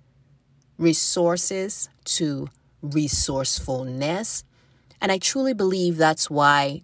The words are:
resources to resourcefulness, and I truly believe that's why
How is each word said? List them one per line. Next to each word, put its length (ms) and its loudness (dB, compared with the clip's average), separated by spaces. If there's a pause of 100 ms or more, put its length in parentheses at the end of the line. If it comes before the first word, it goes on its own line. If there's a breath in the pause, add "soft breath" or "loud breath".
(800)
resources 1120 0 (160)
to 420 2 (340)
resourcefulness, 1600 -2 (580 soft breath)
and 100 0
I 60 0
truly 360 -2
believe 440 0
that's 320 2
why 540 2